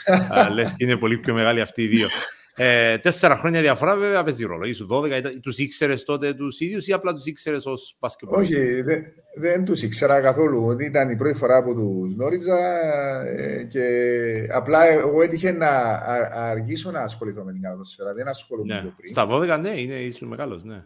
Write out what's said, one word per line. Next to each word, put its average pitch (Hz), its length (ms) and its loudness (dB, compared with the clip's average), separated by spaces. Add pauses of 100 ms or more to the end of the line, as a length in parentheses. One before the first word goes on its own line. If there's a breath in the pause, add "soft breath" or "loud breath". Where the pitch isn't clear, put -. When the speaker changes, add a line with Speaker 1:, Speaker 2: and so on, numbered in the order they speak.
Speaker 1:
<laughs> 185 320 4
Speaker 2:
Α, 104 120 6
λες 110 260 0
και 123 80 0
είναι 123 120 4
πολύ 113 220 2
πιο 117 160 -2
μεγάλοι 113 260 2
αυτοί 110 220 -4
οι 110 40 2
δύο. 107 200 4 (500 loud breath)
Ε, 117 420 4
τέσσερα 165 380 4
χρόνια 165 240 0
διαφορά, 151 360 4
βέβαια, 202 280 2
παίζει 117 200 -4
ρόλο. 87 220 -6
Ήσουν 110 200 -8
δώδεκα, 135 300 0
ήταν, 131 240 -6
τους 120 180 -8
ήξερες 139 460 -2
τότε 143 300 -2
τους 139 260 -8
ίδιους 185 260 -6
ή 196 60 0
απλά 185 220 -2
τους 135 120 -12
ήξερες 147 400 -6
ως 131 340 -10
μπασκετμπολίστες; 160 580 -2
Speaker 1:
Όχι, 127 240 0
δε-, 156 180 -2 (360)
δεν 175 280 0
τους 175 180 -2
ήξερα 139 380 2
καθόλου. 135 440 4
Ότι 120 200 0
ήταν 139 260 2
η 117 60 -2
πρώτη 139 180 2
φορά 127 300 4
που 123 100 -2
τους 95 380 -2
γνώριζα, 170 460 0 (680)
ε, 131 440 -4
και 120 840 0
απλά 151 340 4
εγώ 151 360 6
έτυχε 170 300 0
να 160 160 0 (220)
α-, 113 400 -2 (200)
αργήσω 147 400 -6
να 156 100 -6
ασχοληθώ 104 440 -8
με 95 80 -10
την 95 100 -8
καλαθόσφαιρα. 95 520 -10
Δεν 127 140 -8
ασχολούμαι 110 460 -8
Speaker 2:
Ναι. 101 60 -6
Speaker 1:
πιο 92 160 -10
πριν. 90 140 -20
Speaker 2:
Στα 113 160 2
δώδεκα, 156 300 0
ναι, 175 240 -4
είναι, 131 140 -8
ήσουν 123 340 -10
μεγάλος, 113 360 -10
ναι. 107 220 -16